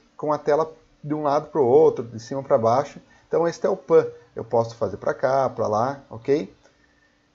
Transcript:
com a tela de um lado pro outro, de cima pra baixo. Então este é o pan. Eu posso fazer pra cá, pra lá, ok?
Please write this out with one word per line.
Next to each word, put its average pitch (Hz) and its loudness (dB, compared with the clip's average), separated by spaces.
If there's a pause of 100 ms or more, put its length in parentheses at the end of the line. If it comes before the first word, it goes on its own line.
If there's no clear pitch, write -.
(160)
com 151 -6
a 147 0
tela 151 0 (320)
de 147 -4
um 151 -6
lado 143 0
pro 147 0
outro, 139 4
de 113 -14
cima 135 -10
pra 135 2
baixo. 117 0 (260)
Então 160 0
este - -4
é - 0
o 190 -2
pan. 160 4 (300)
Eu 120 -10
posso 117 -2
fazer 101 -6
pra - -4
cá, 131 0
pra 113 -4
lá, 120 -2
ok? 139 -4 (800)